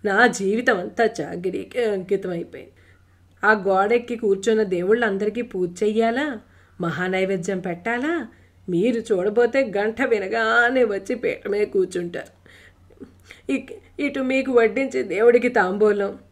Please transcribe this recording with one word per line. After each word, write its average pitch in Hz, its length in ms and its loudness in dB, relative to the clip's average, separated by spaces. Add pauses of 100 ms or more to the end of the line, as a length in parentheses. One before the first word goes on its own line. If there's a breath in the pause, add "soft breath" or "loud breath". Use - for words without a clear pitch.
నా 208 220 4
జీవితం 208 520 0
అంతా 220 300 0 (120)
చాకిరీకే 185 640 -6
అంకితం 196 440 -4
అయిపోయింది. - 420 -10 (720 soft breath)
ఆ 208 80 4
గోడెక్కి 208 640 2
కూర్చున్న 220 480 2
దేవుళ్ళందరికీ 208 760 0
పూజ 180 420 -4
చెయ్యాలా? 226 560 0 (420 soft breath)
మహానైవేద్యం 185 800 -2
పెట్టాలా? 226 680 -4 (420 soft breath)
మీరు 220 300 2
చూడబోతే 220 760 0
గంట 220 240 -2
వినగానే 226 840 2
వచ్చి 208 320 -2
పీఠమే 208 500 -2
కూర్చుంటారు. 180 720 -4 (1120 loud breath)
ఇక్-, - 500 -8
ఇటు 277 180 -4
మీకు 262 320 0
వడ్డించి 240 520 2
దేవుడికి 233 460 4
తాంబూలం 202 680 2 (120)